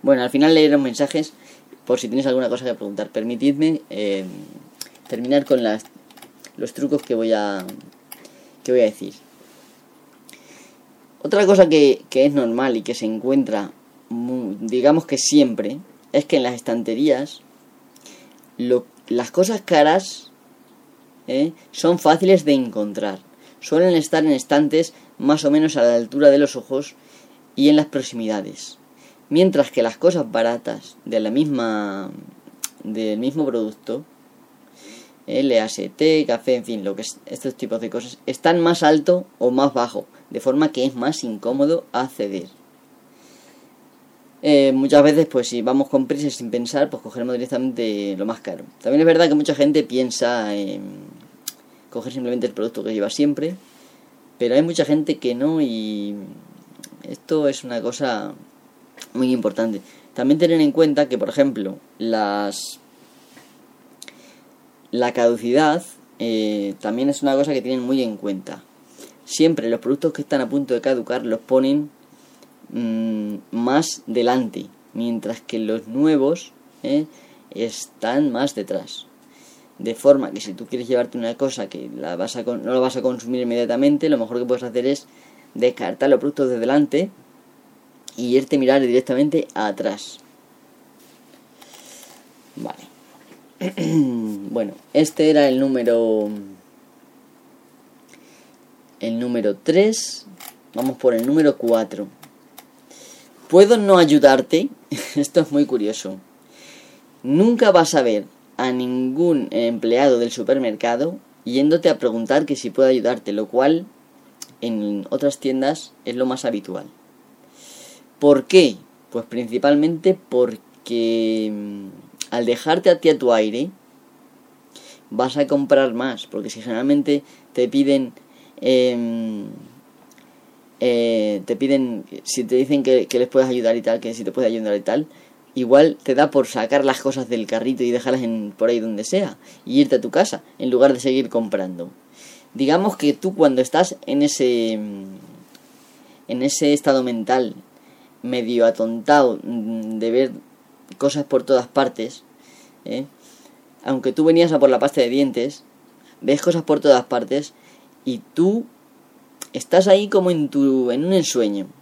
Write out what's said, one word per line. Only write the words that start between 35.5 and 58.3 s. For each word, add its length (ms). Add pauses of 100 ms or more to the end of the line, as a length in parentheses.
té, 360
café, 300
en 100
fin, 180
lo 120
que 80
es, 240
estos 260
tipos 260
de 120
cosas, 340
están 340
más 220
alto 460 (100)
o 140
más 240
bajo, 320 (240)
de 80
forma 320
que 120
es 120
más 280
incómodo 680
acceder. 560 (1900)
Eh, 320
muchas 300
veces, 240
pues, 200
si 140
vamos 280
con 180
prisa 180
y 60
sin 180
pensar, 400
pues 140
cogeremos 300
directamente 840
lo 80
más 140
caro. 240 (180)
También 200
es 40
verdad 220
que 80
mucha 180
gente 300
piensa 720
en 260 (1080)
coger 220
simplemente 340
el 60
producto 300
que 120
lleva 160
siempre, 440 (840)
pero 160
hay 80
mucha 220
gente 340
que 160
no 260
y 540 (880)
esto 440
es 160
una 180
cosa 520 (800)